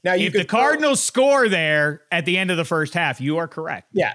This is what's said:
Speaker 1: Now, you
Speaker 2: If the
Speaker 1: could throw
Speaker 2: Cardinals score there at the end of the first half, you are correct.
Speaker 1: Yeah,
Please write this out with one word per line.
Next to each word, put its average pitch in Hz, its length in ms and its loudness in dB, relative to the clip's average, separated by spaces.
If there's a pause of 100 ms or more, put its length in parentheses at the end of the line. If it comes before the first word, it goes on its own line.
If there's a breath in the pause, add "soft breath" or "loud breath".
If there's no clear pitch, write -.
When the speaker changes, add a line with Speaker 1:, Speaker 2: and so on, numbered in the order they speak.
Speaker 1:
Now, 180 100 0
you 175 140 2
Speaker 2:
If 170 40 -6
the 208 60 2
Speaker 1:
could 180 100 -2
throw 220 120 2
Speaker 2:
Cardinals 294 440 2
score 262 460 2
there 151 500 0 (100)
at 170 140 -2
the 180 140 0
end 185 120 -2
of 175 60 0
the 160 80 -2
first 156 300 -4
half, 151 260 -2
you 143 160 -2
are 165 100 -4
correct. 156 460 -12
Speaker 1:
Yeah, 165 220 0